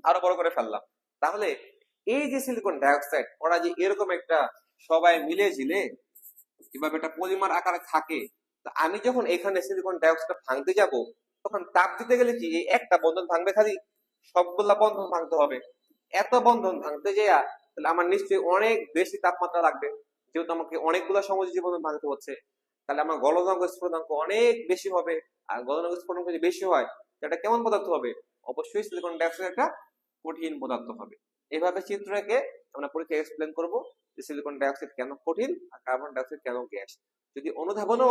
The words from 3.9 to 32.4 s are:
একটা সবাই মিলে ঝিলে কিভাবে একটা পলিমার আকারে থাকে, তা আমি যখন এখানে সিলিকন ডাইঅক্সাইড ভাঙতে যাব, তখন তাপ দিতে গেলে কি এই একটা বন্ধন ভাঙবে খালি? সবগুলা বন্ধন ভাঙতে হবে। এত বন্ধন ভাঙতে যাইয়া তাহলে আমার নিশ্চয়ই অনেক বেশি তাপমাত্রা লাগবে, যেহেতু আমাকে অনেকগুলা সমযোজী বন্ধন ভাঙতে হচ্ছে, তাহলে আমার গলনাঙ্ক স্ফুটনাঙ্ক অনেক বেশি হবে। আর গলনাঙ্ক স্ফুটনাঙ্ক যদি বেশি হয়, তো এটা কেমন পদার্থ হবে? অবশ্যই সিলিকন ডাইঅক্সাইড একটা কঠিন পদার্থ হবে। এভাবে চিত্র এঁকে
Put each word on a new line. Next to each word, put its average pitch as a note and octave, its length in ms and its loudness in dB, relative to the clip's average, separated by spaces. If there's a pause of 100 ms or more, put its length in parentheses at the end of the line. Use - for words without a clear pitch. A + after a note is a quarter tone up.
একটা D#3+ 200 0 (500)
সবাই E3 260 6 (140)
মিলে F#3+ 180 2 (100)
ঝিলে C#3+ 240 -2 (880)
কিভাবে D3+ 280 -4
একটা D#3+ 200 -6
পলিমার F#3 400 -2
আকারে F3 220 0 (120)
থাকে, D#3 280 0 (440)
তা - 40 -12 (160)
আমি F#3 220 0
যখন B3 180 2 (100)
এখানে F#3 320 0
সিলিকন F#3+ 360 -4
ডাইঅক্সাইড E3 440 4
ভাঙতে C#3 340 0
যাব, G3 120 4 (520)
তখন G3+ 160 -4 (160)
তাপ F#3 220 6
দিতে A#3+ 220 2
গেলে A#3+ 200 4
কি A#3 60 -4 (120)
এই E3+ 60 -2 (140)
একটা - 260 4
বন্ধন E3+ 280 2
ভাঙবে F3+ 260 2
খালি? G#3+ 160 4 (580)
সবগুলা F3+ 500 2
বন্ধন G3 320 2
ভাঙতে E3 280 -2
হবে। C#3+ 160 2 (540)
এত G3 200 0 (140)
বন্ধন G#3 280 4 (100)
ভাঙতে D3+ 340 -4
যাইয়া G3 200 6 (340)
তাহলে D3+ 200 -2
আমার F3 200 2
নিশ্চয়ই G3 300 0 (120)
অনেক A3 220 4 (220)
বেশি F#3 260 0
তাপমাত্রা F3 420 0
লাগবে, C#3+ 220 0 (420)
যেহেতু E3 260 -4
আমাকে E3 180 -8 (140)
অনেকগুলা F#3 400 2
সমযোজী F#3 360 -2
বন্ধন F3 220 -4
ভাঙতে D3+ 260 -6
হচ্ছে, - 200 -10 (520)
তাহলে C#3+ 200 -2
আমার D#3+ 200 -2
গলনাঙ্ক F3+ 380 4 (120)
স্ফুটনাঙ্ক E3 340 -6 (160)
অনেক A3+ 300 4 (160)
বেশি F#3 260 -2
হবে। E3 180 0 (360)
আর A2 80 -4 (100)
গলনাঙ্ক E3+ 320 -2
স্ফুটনাঙ্ক F3 300 -8
যদি E3 180 -4
বেশি F3+ 220 -2
হয়, C#3+ 160 4 (300)
তো - 120 -14
এটা E3 140 -2
কেমন A#3 240 2
পদার্থ G3+ 200 2 (100)
হবে? B2 140 -4 (400)
অবশ্যই D#3 380 -6
সিলিকন E3+ 320 -8
ডাইঅক্সাইড E3 300 -2
একটা A#3 160 0 (580)
কঠিন D#3+ 280 -6 (100)
পদার্থ A#2+ 260 -6 (120)
হবে। G2+ 140 -18 (420)
এভাবে F3+ 320 -2
চিত্র G3+ 220 -8 (100)
এঁকে G#3+ 180 0 (360)